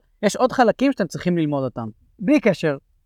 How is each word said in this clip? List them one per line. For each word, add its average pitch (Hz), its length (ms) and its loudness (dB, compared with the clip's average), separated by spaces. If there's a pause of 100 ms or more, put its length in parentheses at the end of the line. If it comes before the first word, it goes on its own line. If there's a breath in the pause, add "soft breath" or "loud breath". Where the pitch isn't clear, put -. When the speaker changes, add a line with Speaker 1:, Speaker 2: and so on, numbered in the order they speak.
(220)
Speaker 1:
יש 208 140 0
עוד 247 160 0
חלקים 254 400 2
שאתם 202 140 -2
צריכים 175 320 -2
ללמוד 147 260 -2
אותם. 120 240 -8 (300)
Speaker 2:
בלי 240 220 2
קשר, 156 360 0 (300)